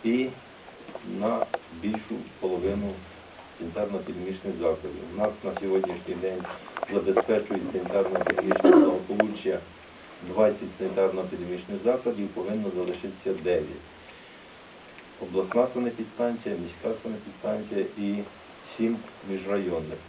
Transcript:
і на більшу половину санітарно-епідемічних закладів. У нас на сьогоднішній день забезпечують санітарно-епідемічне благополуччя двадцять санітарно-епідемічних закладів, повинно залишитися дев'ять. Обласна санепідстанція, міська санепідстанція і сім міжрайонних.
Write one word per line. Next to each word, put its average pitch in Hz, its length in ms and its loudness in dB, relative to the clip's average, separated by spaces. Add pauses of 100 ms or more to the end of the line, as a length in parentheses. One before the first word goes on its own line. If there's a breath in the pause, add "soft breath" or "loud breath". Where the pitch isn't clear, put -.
і 123 240 4 (920)
на 117 260 0 (360)
більшу 110 340 -4 (240)
половину 95 540 0 (640)
санітарно-епідемічних 95 1000 -4
закладів. 73 440 0 (120)
У - 20 -6
нас 107 140 2 (120)
на 92 180 -4
сьогоднішній 95 600 0
день 92 220 -2 (500)
забезпечують 101 720 4 (100)
санітарно-епідемічне 95 960 4
благополуччя 208 880 6 (680)
двадцять 101 540 2
санітарно-епідемічних 92 1040 0
закладів, 240 420 2
повинно 101 480 -2
залишитися 90 680 -2
дев'ять. 82 420 0 (1400 loud breath)
Обласна 104 520 2
санепідстанція, 120 840 -2
міська 113 480 -4
санепідстанція 104 840 -4 (120)
і 101 260 0 (540)
сім 113 200 2 (320)
міжрайонних. 95 680 -2 (120)